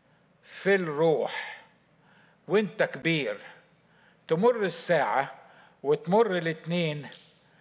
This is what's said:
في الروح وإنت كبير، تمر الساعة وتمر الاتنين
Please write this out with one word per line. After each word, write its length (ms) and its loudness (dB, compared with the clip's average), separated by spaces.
في 320 0
الروح 840 0
وإنت 340 0
كبير، 540 -2
تمر 340 2
الساعة 720 0
وتمر 560 2
الاتنين 680 -4